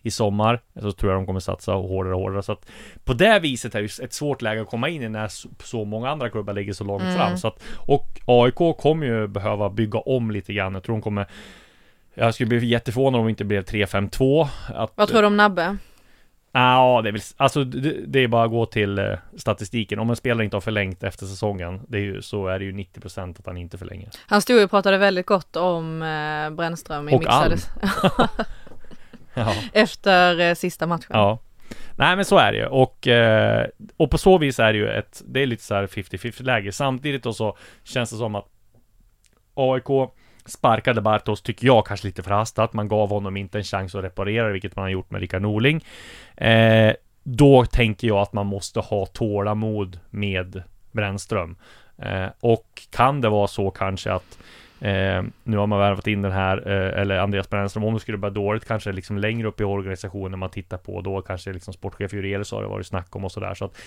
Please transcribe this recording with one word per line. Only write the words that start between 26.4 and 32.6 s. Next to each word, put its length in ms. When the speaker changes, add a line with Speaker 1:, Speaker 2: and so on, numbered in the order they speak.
Speaker 2:
Brännström 520
i 80
Speaker 1:
Och 100
Alm. 260
Speaker 2:
mixades. 220
<laughs> 760
Speaker 1:
Ja. 200
Speaker 2:
Efter, 680
eh, 140
sista 320
matchen. 240
Speaker 1:
Ja. 280
Nej, 200
men 80
så 140
är 140
det 60
ju. 80